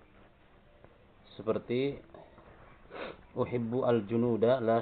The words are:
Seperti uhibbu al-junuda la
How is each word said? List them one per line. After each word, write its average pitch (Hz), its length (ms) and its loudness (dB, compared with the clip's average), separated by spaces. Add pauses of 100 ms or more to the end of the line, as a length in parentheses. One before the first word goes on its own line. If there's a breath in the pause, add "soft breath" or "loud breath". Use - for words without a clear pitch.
(1400)
Seperti 117 640 -2 (1400 loud breath)
uhibbu 123 480 -2
al-junuda 117 720 2
la 113 240 2